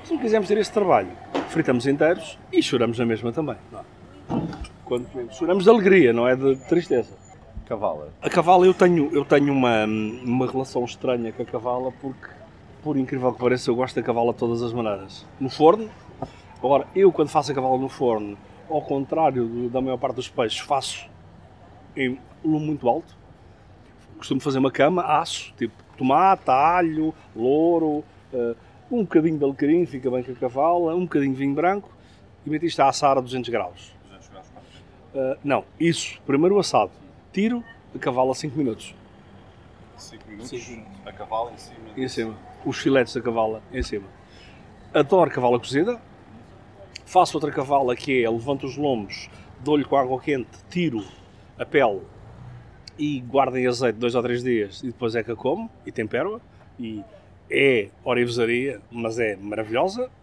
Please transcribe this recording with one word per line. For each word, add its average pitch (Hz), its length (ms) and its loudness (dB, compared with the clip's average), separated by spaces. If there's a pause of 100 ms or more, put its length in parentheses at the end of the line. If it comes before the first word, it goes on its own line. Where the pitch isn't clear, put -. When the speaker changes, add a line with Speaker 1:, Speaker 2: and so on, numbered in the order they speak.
Speaker 1:
Se 339 100 -4
não 294 60 -4
quisermos 214 280 0
ter 202 100 2
esse 208 140 -2
trabalho, 156 380 4 (380)
fritamos 131 380 0
inteiros 151 520 0 (140)
e 370 100 4
choramos 117 360 0
na 120 80 0
mesma 113 240 -2
também, 135 260 -6 (140)
não 98 100 -16
é? - 40 -18 (1000)
Quando 123 260 -4
comemos, - 260 -12
choramos 180 280 0
de 202 60 10
alegria, 190 420 8
não 117 140 2
é 127 80 4
de 131 220 2 (120)
tristeza. 156 460 0 (520)
Speaker 2:
Cavala. 90 420 -6 (120)
Speaker 1:
A - 80 -4
cavala, 180 380 4
eu 185 80 6
tenho, 175 380 4
eu 143 120 0
tenho 143 280 4
uma, 120 320 2
uma 120 680 -2
relação 131 340 -4
estranha 120 460 -4
com 117 120 -10
a 113 40 -6
cavala 123 540 -6
porque, 135 260 -12 (560)
por 151 140 -4
incrível 127 360 0
que 117 60 -12
pareça, 123 320 0
eu 117 60 2
gosto 123 180 -2
da 127 80 -2
cavala 117 300 0
de 113 80 -8
todas 117 200 -2
as 117 120 -4
maneiras. 107 520 -6 (140)
No 135 100 -4
forno, 190 400 4 (680)
agora, 135 380 2
eu 190 160 8
quando 156 160 0
faço 147 240 0
a - 20 -2
cavala 131 240 2
no 131 100 -2
forno, 107 480 -2 (320)
ao 151 140 -2
contrário 139 640 0
do, 120 220 -6
da 127 120 -2
maior 131 180 -2
parte 127 180 -4
dos 127 120 -8
peixes, 117 300 -2
faço - 500 -4 (880)
em 135 220 -2 (260)
lume 156 220 0
muito 147 220 -2
alto. 147 280 -2 (1000)
Costumo 135 220 -4
fazer 135 180 -2
uma 131 140 2
cama, 170 320 4
aço, - 520 -2
tipo 113 180 -6 (220)
tomate, 165 540 4
alho, 156 640 2 (220)
louro, 151 680 2 (320)
eh, 117 220 -4 (340)
um 240 120 0
bocadinho 160 360 2
de 143 60 0
alecrim, 147 420 2
fica 131 240 -6
bem 123 140 -2
com 127 80 -12
a - 20 -10
cavala, 160 640 0
um 180 60 -2
bocadinho 143 300 0
de 131 60 -6
vinho 139 160 -2
branco 185 340 -2 (560)
e 143 60 -8
meto 156 160 -2
isto 160 140 -4
a 139 80 6
assar 139 280 2
a 131 40 2
duzentos 123 280 -6
graus. 101 440 -6 (120)
Speaker 2:
Duzentos 95 240 -20
graus, 95 240 -20
quanto 98 120 -20
tempo? - 200 -20 (300)
Speaker 1:
Eh, 135 300 -2
não, 131 200 0 (140)
isso, - 480 -2
primeiro 160 300 4
o - 20 6
assado. 196 320 2 (420)
Tiro 233 300 -2 (320)
a 135 40 -12
cavala 131 360 0
cinco 143 240 -6
minutos. 123 340 -4 (1040)
Speaker 2:
Cinco 104 320 -20
minutos? 107 200 -16
Speaker 1:
Cinco 123 220 -12
minutos. 107 360 -18
Speaker 2:
A 104 60 -14
cavala 110 400 -6
em 117 60 -20
cima? - 200 -20 (180)
Speaker 1:
Em 131 120 -4
cima. 113 260 -6 (320)
Os 135 120 -4
filetes 135 360 2
da 127 60 -4
cavala 110 420 -2 (100)
em 127 120 -6
cima. 98 220 -8 (840)
Adoro 151 380 4
cavala 123 280 2
cozida. 180 420 -2 (1080)
Faço 180 300 2
outra 147 160 -4
cavala 135 420 0
que 127 300 0
é, 113 40 0
levanto 117 380 -4
os - 100 -10
lombos, 131 540 -4 (300)
dou-lhe 143 240 2
com - 120 0
água 131 240 0
quente, 135 300 -4 (180)
tiro 139 360 -2 (520)
a - 80 -8
pele 113 360 2 (960)
e 147 220 -4
guardo 131 360 0
em 127 120 0
azeite 117 300 0
dois 117 180 -2
ou 120 60 2
três 123 200 -4
dias 110 400 -2
e 135 40 -10
depois 117 280 -6
é 117 80 -2
que 107 80 -10
a 113 60 -6
como 190 340 -4 (160)
e - 60 -14
tempero-a. 147 480 -6 (400)
E 110 240 -10 (440)
é 135 420 2 (120)
orivesaria, 120 760 0 (100)
mas 117 300 -6
é 110 160 0
maravilhosa. 113 760 -4 (120)